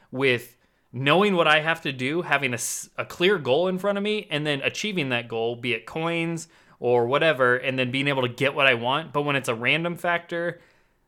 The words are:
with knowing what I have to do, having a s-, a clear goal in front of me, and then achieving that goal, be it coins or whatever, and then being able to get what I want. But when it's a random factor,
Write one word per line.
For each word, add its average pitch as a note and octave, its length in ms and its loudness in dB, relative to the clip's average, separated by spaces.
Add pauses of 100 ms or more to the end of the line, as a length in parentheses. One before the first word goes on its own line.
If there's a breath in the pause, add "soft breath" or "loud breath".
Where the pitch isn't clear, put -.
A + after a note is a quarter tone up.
(100)
with B2+ 460 0 (360)
knowing D#3+ 420 4
what E3 140 4
I D3+ 120 6
have D#3+ 220 -2
to D3 100 -4
do, C3+ 280 -2
having C#3+ 320 0
a - 40 -2
s-, - 420 -8
a - 80 -6
clear F#3 320 0
goal C#3+ 280 2
in F#3 120 -2
front G3+ 180 -2
of G3+ 80 -4
me, G#3+ 260 -4
and D3+ 160 -2
then C#3+ 140 -2
achieving D3 480 -4
that A#2+ 180 -2
goal, A#2 300 -4
be A#2+ 160 -4
it A2 140 -4
coins E3 640 -4 (320 soft breath)
or A#2+ 260 4
whatever, C3 500 4
and C3 220 -2
then B2+ 120 0
being C3+ 180 0
able C3+ 120 0
to B2 80 0
get C#3 260 0
what C#3+ 120 2
I B2+ 80 6
want. C3 400 -2
But D3 80 2
when C#3+ 120 0
it's C3+ 140 -2
a B2 60 0
random D3+ 420 0
factor, E3+ 640 -4 (480 soft breath)